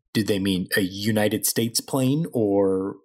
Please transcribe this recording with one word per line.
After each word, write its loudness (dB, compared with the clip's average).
did 0
they 2
mean 0
a 2
United 0
States -2
plane 0
or 2